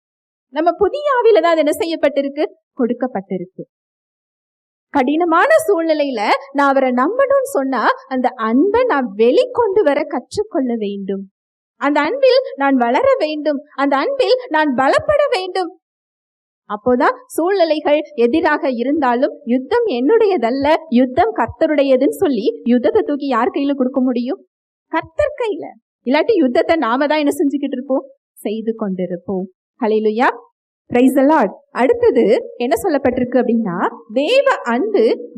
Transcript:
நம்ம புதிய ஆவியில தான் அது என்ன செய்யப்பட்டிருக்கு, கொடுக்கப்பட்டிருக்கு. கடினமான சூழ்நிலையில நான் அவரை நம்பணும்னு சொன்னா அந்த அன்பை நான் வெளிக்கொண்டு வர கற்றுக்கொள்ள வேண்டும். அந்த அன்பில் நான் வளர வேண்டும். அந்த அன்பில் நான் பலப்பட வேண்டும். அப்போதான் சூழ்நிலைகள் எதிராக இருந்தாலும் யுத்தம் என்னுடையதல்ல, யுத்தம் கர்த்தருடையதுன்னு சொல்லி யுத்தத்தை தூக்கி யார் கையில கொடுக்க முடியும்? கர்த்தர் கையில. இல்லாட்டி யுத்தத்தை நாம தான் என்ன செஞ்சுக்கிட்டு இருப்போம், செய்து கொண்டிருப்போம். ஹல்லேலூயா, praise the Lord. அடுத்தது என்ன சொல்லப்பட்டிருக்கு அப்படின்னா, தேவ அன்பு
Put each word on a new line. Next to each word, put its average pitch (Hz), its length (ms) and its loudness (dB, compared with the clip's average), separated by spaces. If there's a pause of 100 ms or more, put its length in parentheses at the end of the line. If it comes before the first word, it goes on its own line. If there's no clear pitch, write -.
(520)
நம்ம 320 200 0
புதிய 427 320 -2 (180)
ஆவியில 403 200 4
தான் 330 160 2
அது 311 80 2
என்ன 294 60 0
செய்யப்பட்டிருக்கு, 294 720 -2 (320)
கொடுக்கப்பட்டிருக்கு. 208 840 -6 (1300)
கடினமான 320 580 2 (200)
சூழ்நிலையில 294 600 0 (240)
நான் 285 160 4
அவரை 262 220 2
நம்பணும்னு 508 640 2
சொன்னா 269 340 -2 (200)
அந்த 254 220 0
அன்பை 269 540 2
நான் 269 320 -2
வெளிக்கொண்டு 392 680 2
வர 294 200 0
கற்றுக்கொள்ள 277 720 -4
வேண்டும். 196 540 -6 (460)
அந்த 294 240 0
அன்பில் 508 420 2 (140)
நான் 277 200 0
வளர 277 420 2
வேண்டும். 302 420 -2 (160)
அந்த 277 220 0
அன்பில் 494 380 0 (140)
நான் 302 240 0
பலப்பட 571 560 2
வேண்டும். 370 480 -4 (920)
அப்போதான் 247 460 0 (100)
சூழ்நிலைகள் 311 760 0 (140)
எதிராக 294 540 0
இருந்தாலும் 254 760 -2
யுத்தம் 269 400 0
என்னுடையதல்ல, 294 880 2 (140)
யுத்தம் 262 460 2
கர்த்தருடையதுன்னு 277 720 2
சொல்லி 277 540 -2
யுத்தத்தை 240 380 2
தூக்கி 285 260 -4
யார் 247 220 0
கையில 277 240 -2
கொடுக்க 262 280 -2
முடியும்? 254 440 -4 (420)
கர்த்தர் 349 500 -4
கையில. 427 280 -6 (400)
இல்லாட்டி 302 260 2
யுத்தத்தை 330 440 2
நாம 262 300 0
தான் 302 120 0
என்ன 294 140 0
செஞ்சுக்கிட்டு 285 400 -2
இருப்போம், 254 340 -4 (280)
செய்து 220 460 -6
கொண்டிருப்போம். 185 640 -6 (380)
ஹல்லேலூயா, 214 460 0 (680)
praise 262 240 2
the 262 60 4
Lord. 277 260 4 (220)
அடுத்தது 294 840 2
என்ன 254 260 -2
சொல்லப்பட்டிருக்கு 254 560 0
அப்படின்னா, 226 480 0 (260)
தேவ 427 420 2
அன்பு 262 840 0